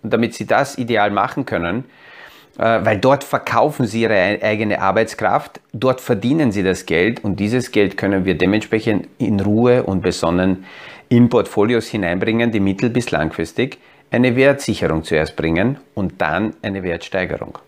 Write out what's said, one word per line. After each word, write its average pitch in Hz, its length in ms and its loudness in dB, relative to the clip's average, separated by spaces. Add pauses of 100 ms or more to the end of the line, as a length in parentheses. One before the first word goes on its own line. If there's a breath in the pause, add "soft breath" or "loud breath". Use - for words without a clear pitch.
Und 107 100 -2
damit 113 220 0
sie 104 100 -6
das 135 320 0
ideal 113 320 2
machen 101 380 -2
können, 90 380 -4 (720 loud breath)
äh, 113 240 2
weil 107 160 2
dort 135 240 4
verkaufen 131 640 0
sie 113 140 -2
ihre 110 120 2
ei-, 101 300 2
eigene 107 400 0
Arbeitskraft, 107 760 0 (140)
dort 127 260 0
verdienen 123 520 0
sie 101 100 -2
das 90 240 0
Geld, 90 380 0
und 98 160 -4
dieses 120 320 -2
Geld 101 260 2
können 98 260 0
wir 90 140 0
dementsprechend 107 680 0 (100)
in 107 220 0
Ruhe 117 420 2
und 95 220 -2
besonnen 90 600 0 (420 loud breath)
in 120 220 6
Portfolios 110 580 2
hineinbringen, 110 640 0
die 110 80 0
mittel- 98 320 0
bis 123 180 -2
langfristig 82 680 -4 (320 soft breath)
eine 123 240 2
Wertsicherung 107 680 2
zuerst 78 320 -2
bringen 87 440 0 (160)
und 95 260 -4
dann 90 400 -2
eine 98 220 -6
Wertsteigerung. 90 720 -6 (100)